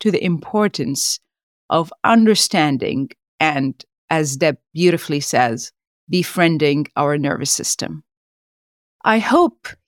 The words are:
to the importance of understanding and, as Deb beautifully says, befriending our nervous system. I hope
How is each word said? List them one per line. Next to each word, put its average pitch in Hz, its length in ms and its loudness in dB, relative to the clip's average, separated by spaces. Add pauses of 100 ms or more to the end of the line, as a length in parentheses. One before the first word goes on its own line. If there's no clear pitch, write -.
to 214 120 0
the - 120 0
importance 170 960 -2 (500)
of 160 240 -2 (120)
understanding 160 1040 2 (300)
and, 139 440 -2 (240)
as 151 280 -2
Deb 151 220 0 (140)
beautifully 165 460 0
says, 123 540 -2 (360)
befriending 156 760 2 (100)
our 147 220 0
nervous 143 320 -2
system. - 540 -6 (1000)
I 220 140 2
hope 320 480 2 (220)